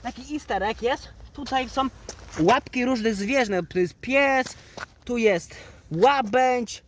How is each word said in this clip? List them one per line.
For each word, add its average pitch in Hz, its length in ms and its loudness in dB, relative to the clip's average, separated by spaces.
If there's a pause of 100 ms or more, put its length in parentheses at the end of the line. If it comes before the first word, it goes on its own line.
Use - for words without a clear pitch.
taki 262 320 -10
easter 214 280 -4
egg 208 200 -4
jest. 254 260 -2 (240)
Tutaj 262 360 -4
są 269 200 -2 (520)
łapki 196 440 2
różnych 226 300 0
zwierząt. 202 560 0
Tu 180 80 -2
jest 180 160 0
pies, 269 520 2 (580)
tu 247 120 -4
jest 208 380 2 (360)
łabędź. 247 960 2